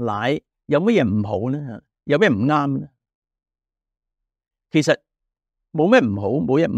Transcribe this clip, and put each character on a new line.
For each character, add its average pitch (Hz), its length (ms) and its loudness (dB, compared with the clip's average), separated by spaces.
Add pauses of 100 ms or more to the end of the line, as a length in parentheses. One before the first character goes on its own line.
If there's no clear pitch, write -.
奶， 117 400 -2 (260)
有 151 140 0
乜 202 220 2
嘢 117 60 0
唔 104 140 0
好 104 280 -4
呢？ 135 320 -10 (220)
有 - 140 0
咩 202 100 4
唔 113 180 0
啱 143 320 0
呢？ 151 100 -10 (1800)
其 156 120 2
實 151 140 2 (760)
冇 165 180 2
咩 247 100 6
唔 110 180 -2
好， 101 120 -4
冇 135 280 0
嘢， 165 80 2 (120)